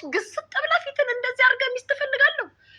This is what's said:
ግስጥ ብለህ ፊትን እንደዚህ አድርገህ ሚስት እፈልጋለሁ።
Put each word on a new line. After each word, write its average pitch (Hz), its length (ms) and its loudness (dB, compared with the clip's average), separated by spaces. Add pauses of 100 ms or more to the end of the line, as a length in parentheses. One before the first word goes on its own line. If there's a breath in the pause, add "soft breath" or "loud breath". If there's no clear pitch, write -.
ግስጥ 320 300 -4 (160)
ብለህ 622 300 0
ፊትን 554 300 -2
እንደዚህ 494 320 -2
አድርገህ 494 280 4
ሚስት 494 200 -6
እፈልጋለሁ። 554 560 0 (320 loud breath)